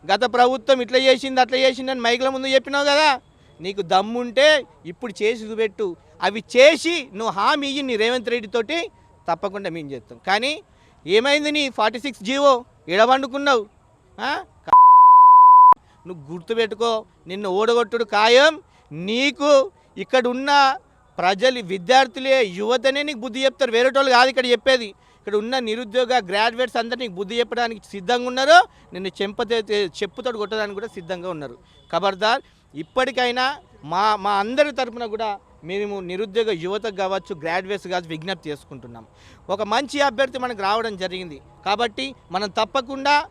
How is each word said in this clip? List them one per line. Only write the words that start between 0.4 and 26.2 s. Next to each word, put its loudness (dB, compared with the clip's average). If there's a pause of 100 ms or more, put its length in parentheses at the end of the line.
ఇట్లా -2
చేసింది, 0
అట్లా 0
చేసింది" -2
అని -6
మైకుల 0
ముందు -6
చెప్పినావు 0
కదా. 2 (420)
నీకు -8
దమ్ముంటే 0 (220)
ఇప్పుడు -10
చేసి -2
చూపెట్టు. -6 (260)
అవి -4 (140)
చేసి 4
నువ్వు -6
హామీ -2
ఇయ్యి -6
నీ -4
రేవంత్ -2
రెడ్డితోటి, -4 (400)
తప్పకుండా -6
మేము -12
చేస్తాం. -16
కానీ -4 (440)
ఏమైంది 2
నీ -2
ఫార్టీ -2
సిక్స్ -10
జీవో? 2 (240)
ఎడవండుకున్నావు? 2 (560)
ఆ? -6 (1600)
నువ్వు -14
గుర్తుపెట్టుకో, -2 (220)
నిన్ను -8
ఓడగొట్టుడు 0
ఖాయం. 4 (300)
నీకు 0 (260)
ఇక్కడ -2
ఉన్న 2 (420)
ప్రజలు, 0
విద్యార్థులే, 0
యువతనే -2
నీకు -8
బుద్ధి -6
చెప్తారు, -2
వేరేటోళ్ళు 0
కాదు 6
ఇక్కడ -2
చెప్పేది. 2
ఇక్కడ -14
ఉన్న -2
నిరుద్యోగ -2